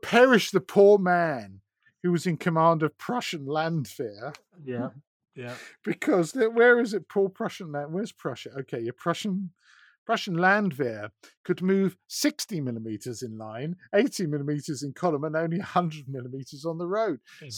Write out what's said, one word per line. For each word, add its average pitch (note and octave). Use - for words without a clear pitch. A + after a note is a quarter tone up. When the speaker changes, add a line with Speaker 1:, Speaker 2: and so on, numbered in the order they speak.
Speaker 1:
perish A#3+
the F#3
poor G3+
man D#3+
who F3+
was E3+
in E3+
command E3
of D#3
Prussian A3
Landwehr. C#3+
Speaker 2:
Yeah, B2+
yeah. B2
Speaker 1:
<laughs> -
Because E3+
the, A3+
where A#3
is A3+
it, E3
poor G3
Prussian F#3
land-, C#3+
where's G3
Prussia? -
Okay, C3
your A#2
Prussian, F#3
Prussian G#3
Landwehr C#3+
could F3+
move F#3+
sixty -
millimeters A2+
in A2
line, A#2
eighty G#3+
millimeters D3
in C#3
column, D3+
and D#3
only E3
a F#3+
hundred D#3
millimeters C3+
on E3
the F3
road. G3+
Speaker 2:
Yeah, D3